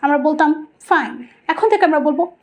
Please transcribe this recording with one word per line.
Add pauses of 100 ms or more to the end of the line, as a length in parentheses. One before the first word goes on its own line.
আমরা
বলতাম (380)
ফাইন, (400)
এখন
থেকে
আমরা
বলবো (200)